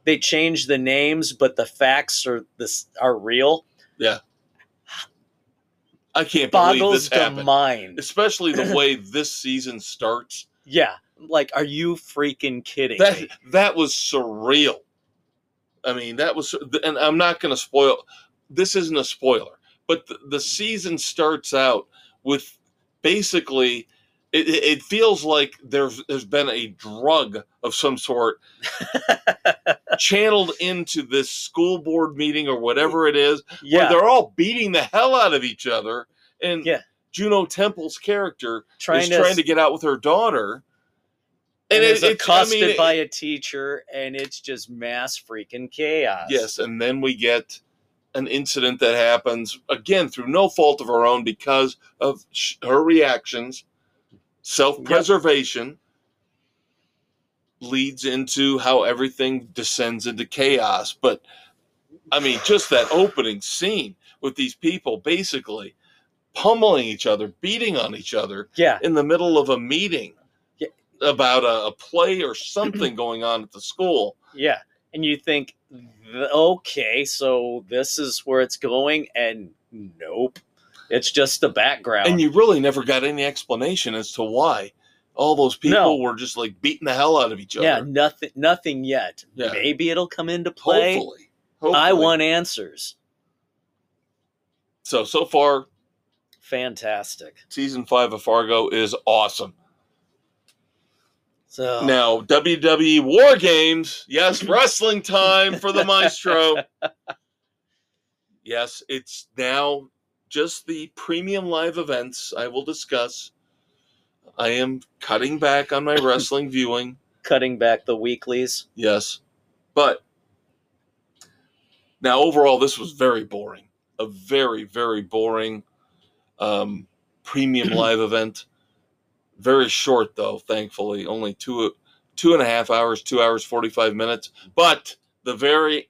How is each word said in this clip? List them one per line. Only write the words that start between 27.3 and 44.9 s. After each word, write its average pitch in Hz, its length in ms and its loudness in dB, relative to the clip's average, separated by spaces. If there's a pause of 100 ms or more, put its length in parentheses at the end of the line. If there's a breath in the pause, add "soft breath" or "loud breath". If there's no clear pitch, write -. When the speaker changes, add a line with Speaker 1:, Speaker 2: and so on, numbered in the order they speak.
Speaker 2:
of 117 100 -6
some 135 240 -2
sort 120 420 -2 (800 loud breath)
Speaker 1:
<laughs> - 800 -2
Speaker 2:
channeled 202 600 2
into 175 420 -4
this 131 300 -2
school 175 480 -2
board 160 380 -2
meeting 151 300 -2
or 127 120 -2
whatever 151 480 0
it 151 80 2
is, 143 260 2 (220 loud breath)
Speaker 1:
Yeah. 143 160 4
Speaker 2:
where 156 100 4
they're 175 200 6
all 254 260 4
beating 214 380 0
the 160 100 2
hell 254 320 2
out 214 180 4
of 135 100 0
each 120 240 -8
other, 117 400 -4 (340)
and 170 240 -4
Speaker 1:
Yeah. 151 160 0 (300)
Speaker 2:
Juno 196 340 2
Temple's 185 520 -4
character 170 680 -4 (140)
Speaker 1:
Trying 170 240 0
Speaker 2:
is 175 60 -2
Speaker 1:
to 175 80 2
Speaker 2:
trying 180 140 6
Speaker 1:
s- 190 60 0
Speaker 2:
to 165 60 0
get 156 140 0
out 156 160 4
with 160 80 -8
her 143 160 0
daughter. 143 640 0 (1080)
Speaker 1:
And 214 60 4
Speaker 2:
And 220 80 6
it, 226 120 6
Speaker 1:
is 196 60 -2
Speaker 2:
it's, - 0 - (240)
I 185 60 6
Speaker 1:
accosted 214 280 4
Speaker 2:
mean, 214 100 4
it - 60 0
Speaker 1:
by 160 160 4
a 156 140 -2
teacher, 143 760 -8 (100)
and 135 220 -10
it's 135 240 -10
just 127 300 -14
mass 123 500 -8